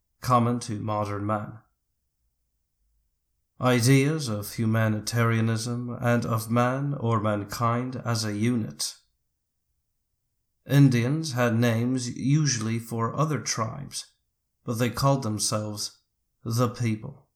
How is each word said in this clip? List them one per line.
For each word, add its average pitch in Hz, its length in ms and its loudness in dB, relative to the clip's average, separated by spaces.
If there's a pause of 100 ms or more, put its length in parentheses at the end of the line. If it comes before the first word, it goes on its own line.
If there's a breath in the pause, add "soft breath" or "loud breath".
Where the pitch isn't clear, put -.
(220)
common 120 380 2
to 107 200 -8
modern 101 460 -4
man. 107 320 -4 (2000)
Ideas 135 680 4
of 104 240 -6
humanitarianism 113 1500 0
and 120 240 2
of 110 260 -2
man 131 480 2
or 113 220 0
mankind 117 840 -2
as 113 220 -2
a 107 100 -4
unit. 110 600 -2 (1700)
Indians 139 680 4
had 120 200 2
names 120 640 0
usually 123 600 2
for 113 360 -4
other 139 260 -2
tribes, - 680 -6 (580)
but 120 140 -4
they 120 120 2
called 139 320 2
themselves 107 760 -4 (440)
the 117 280 0
people. 113 480 -4 (180)